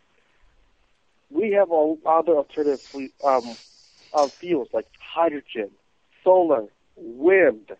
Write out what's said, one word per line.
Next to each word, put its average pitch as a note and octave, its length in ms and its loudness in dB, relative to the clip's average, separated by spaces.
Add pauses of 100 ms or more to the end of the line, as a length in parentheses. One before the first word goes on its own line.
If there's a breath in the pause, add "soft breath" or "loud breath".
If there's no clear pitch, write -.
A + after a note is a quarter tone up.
(1300)
We A3+ 220 -2
have G3 180 2
all D#3 340 0
other E3 320 2
alternative C#3+ 460 -4
fle-, C3+ 260 -14 (180)
um, A#2+ 300 -2 (560)
uh, D3 160 2
fuels E3 460 -6
like A2+ 120 -6 (120)
hydrogen, C#3+ 720 -6 (520)
solar, E3 440 2 (300)
wind, B2+ 840 0